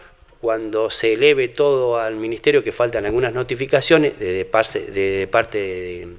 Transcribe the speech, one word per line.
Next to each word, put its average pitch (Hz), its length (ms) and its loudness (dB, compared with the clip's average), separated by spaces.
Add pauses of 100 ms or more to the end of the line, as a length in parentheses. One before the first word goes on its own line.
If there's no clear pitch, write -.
(400)
cuando 110 480 -2
se 113 260 0
eleve 135 340 4
todo 127 500 2
al 110 160 -2
ministerio, 113 480 0
que 107 80 -4
faltan 117 360 -2
algunas 117 280 0
notificaciones 135 880 2
de, 92 120 -2
de 92 120 -2
parce-, - 480 -2
de, 98 260 0
de 95 80 -2
parte 113 320 0
de, 90 500 -8 (100)